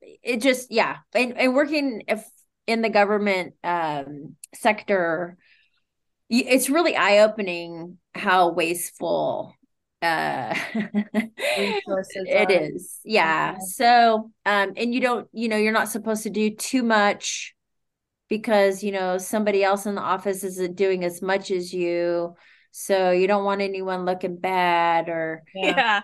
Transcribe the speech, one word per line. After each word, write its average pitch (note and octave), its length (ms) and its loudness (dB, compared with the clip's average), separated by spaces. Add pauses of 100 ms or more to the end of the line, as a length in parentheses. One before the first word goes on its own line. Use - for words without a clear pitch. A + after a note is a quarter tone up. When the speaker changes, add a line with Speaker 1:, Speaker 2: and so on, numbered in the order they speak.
(220)
Speaker 1:
it A#3+ 180 -4
just, B3 300 0
yeah. F3+ 280 0 (160)
And, A#3+ 220 0
and B3+ 200 2
working C#4+ 520 0
if, A3 160 -2 (440)
in A3+ 140 0
the A3+ 80 0
government, G3+ 640 2 (100)
um, D3+ 720 -4 (180)
sector, F3+ 840 0 (920)
y-, A#3+ 160 2
it's C4 240 2
really E4 260 2
eye-opening F3+ 1040 2 (160)
how F#3 380 4
wasteful, E3 1000 -2 (460)
uh, D#3 540 -2 (100)
<laughs> G#3+ 300 -6 (600)
Speaker 2:
Resources G3 720 -4
Speaker 1:
it F#3+ 220 2
Speaker 2:
are. - 0 -
Speaker 1:
is. - 540 -2
Yeah. D#3+ 500 0
Speaker 2:
Yeah. - 40 -12
Speaker 1:
So, A#3 720 4 (160)
um, G3 300 0
and A#3+ 180 -2
you B3+ 60 0
don't, B3 320 -2
you A3+ 160 -4
know, G#3+ 80 0
you're G#3+ 160 2
not A3 160 2
supposed A3 340 -4
to G#3 80 -6
do G#3+ 240 0
too B3+ 300 -2
much G#3 680 0 (760)
because, G3+ 560 2
you G3+ 80 -2
know, F#3 260 -2
somebody G3+ 460 0
else G3 220 0
in G3+ 80 -4
the G3 80 -6
office F#3+ 420 -4
isn't F#3 320 -6
doing F#3+ 280 2
as F3 180 -4
much G3 280 -2
as F3+ 220 -4
you. F3 640 -2 (360)
So F#3+ 400 0
you F3+ 160 4
don't G3+ 180 2
want G3+ 180 0
anyone F#3+ 420 -4
looking F3+ 320 -4
bad F3 720 2
or D#3+ 340 -4 (120)
Speaker 2:
Yeah. - 220 0
Speaker 3:
Yeah. A3 280 2